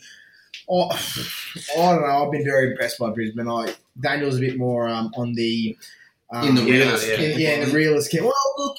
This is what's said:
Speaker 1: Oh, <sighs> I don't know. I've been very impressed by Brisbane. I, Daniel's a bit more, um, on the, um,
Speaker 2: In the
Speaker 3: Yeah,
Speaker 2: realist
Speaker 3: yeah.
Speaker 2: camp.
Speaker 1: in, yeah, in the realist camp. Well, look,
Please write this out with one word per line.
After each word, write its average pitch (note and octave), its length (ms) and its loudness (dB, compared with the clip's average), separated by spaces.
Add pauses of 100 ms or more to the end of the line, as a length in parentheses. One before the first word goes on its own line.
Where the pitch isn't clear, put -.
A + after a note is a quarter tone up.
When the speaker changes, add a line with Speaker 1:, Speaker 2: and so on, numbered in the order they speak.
(680)
Speaker 1:
Oh, F3+ 220 2
<sighs> - 880 -8
I F3+ 160 4
don't D#3 80 2
know. C#3+ 240 2
I've C#3+ 60 -4
been C#3+ 120 -2
very C3+ 280 2
impressed A#2+ 260 -4
by A2+ 120 -2
Brisbane. A2+ 380 -6
I, A#2 240 -4 (280)
Daniel's C#3 380 0
a - 20 0
bit B2+ 180 -2
more, A#2+ 300 0
um, A2+ 280 -4
on A#2+ 180 -4
the, A2+ 440 -2 (520)
um, A#2+ 180 -2
Speaker 2:
In C3 80 6
the A#2+ 80 4
Speaker 3:
Yeah, B2 140 6
Speaker 2:
realist A#2 300 2
Speaker 3:
yeah. A2 80 2
Speaker 2:
camp. D3+ 180 0
Speaker 1:
in, D#3 60 0
yeah, D3+ 100 2 (100)
in C#3+ 80 0
the C#3+ 60 2
realist D3+ 360 2
camp. E3 140 2
Well, B3+ 100 2 (240)
look, C#4+ 200 -4